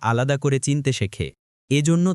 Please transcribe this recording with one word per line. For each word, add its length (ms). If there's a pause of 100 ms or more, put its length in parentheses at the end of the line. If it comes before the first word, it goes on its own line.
আলাদা 360
করে 220
চিনতে 340
শেখে। 340 (440)
এজন্য 440